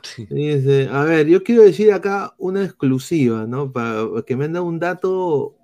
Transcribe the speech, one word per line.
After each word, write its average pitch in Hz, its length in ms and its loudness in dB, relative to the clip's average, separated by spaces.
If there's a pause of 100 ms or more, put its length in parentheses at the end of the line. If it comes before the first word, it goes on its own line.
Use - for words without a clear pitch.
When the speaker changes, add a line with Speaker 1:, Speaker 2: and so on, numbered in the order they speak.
Speaker 1:
Sí. - 260 -16
Speaker 2:
Dice, 139 640 0
a 139 120 0
ver, 156 240 2
yo 185 140 4
quiero 233 200 6
decir 208 280 6
acá 196 460 -4
una 190 260 -4
exclusiva, 131 840 -2
¿no? 131 260 -6
Pa-, 113 540 -4
que 123 100 -4
me 139 80 -4
han 156 80 -6
dado 180 140 -4
un 170 120 -6
dato 175 840 -4